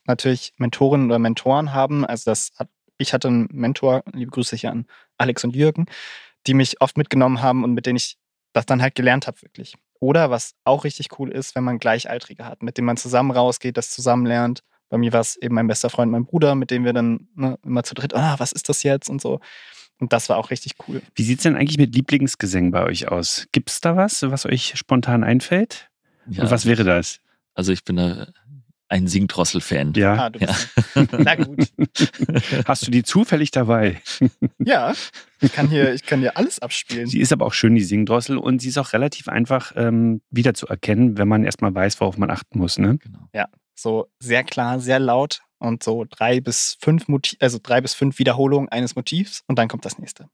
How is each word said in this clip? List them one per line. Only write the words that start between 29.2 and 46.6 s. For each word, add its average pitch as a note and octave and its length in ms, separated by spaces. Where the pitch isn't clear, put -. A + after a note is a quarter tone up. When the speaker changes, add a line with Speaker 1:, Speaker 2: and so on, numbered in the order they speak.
Speaker 2:
Ja. G2+ 200
Speaker 1:
Ah, A#2 160
du - 80
bist F2 320
Speaker 3:
Ja. C#3 120
Speaker 1:
<laughs> A#2+ 120
Na D3 160
gut. C#3+ 420
Speaker 2:
<laughs> - 880
Hast - 220
du - 40
die B2 120
zufällig E3+ 480
dabei? A2 500
<laughs> B2+ 100
Speaker 1:
Ja, A#3 320
ich C#3 120
kann D3 160
hier, C#3+ 260
ich C3+ 100
kann C#3 160
hier B2+ 160
alles D4 220
abspielen. - 480
Speaker 2:
Sie A#2+ 140
ist B2+ 120
aber B2+ 140
auch G#2+ 80
schön, A#2 200
die A2 100
Singdrossel, G#2+ 520
und B2+ 240
sie C3 80
ist B2+ 80
auch C#3 160
relativ C3+ 360
einfach, B2 480
ähm, A#2 440
wiederzuerkennen, A#2 840
wenn G2+ 120
man G#2+ 160
erstmal G2 300
weiß, G2 260
worauf G2 180
man G2 120
achten - 280
muss, F2 180
ne? G2+ 220
Speaker 3:
Genau. - 340
Speaker 1:
Ja, G#2 160
so A2 440
sehr B2 260
klar, B2+ 360
sehr B2+ 180
laut C3 420
und A#2 240
so A2+ 280
drei B2 300
bis - 400